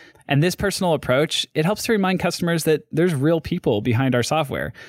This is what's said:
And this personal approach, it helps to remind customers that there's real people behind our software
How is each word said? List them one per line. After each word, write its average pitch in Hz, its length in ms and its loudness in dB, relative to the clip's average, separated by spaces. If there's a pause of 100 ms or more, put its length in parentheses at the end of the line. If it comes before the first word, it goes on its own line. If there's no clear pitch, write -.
(280)
And 143 140 2
this 175 120 0
personal 185 380 -2
approach, 139 600 0
it 156 100 0
helps 208 200 -2
to 240 80 0
remind 190 280 0
customers 170 440 -2
that 156 180 2 (100)
there's 165 220 2
real 151 260 2
people 143 400 -2
behind 123 340 2
our 123 80 2
software 131 520 -2 (140)